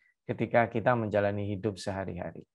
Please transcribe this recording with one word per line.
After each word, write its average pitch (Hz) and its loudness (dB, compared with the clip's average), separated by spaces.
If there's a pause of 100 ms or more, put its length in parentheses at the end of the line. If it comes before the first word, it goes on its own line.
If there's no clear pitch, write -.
(260)
ketika 117 2
kita 120 2
menjalani 101 0
hidup 101 -2
sehari-hari. 90 -6 (120)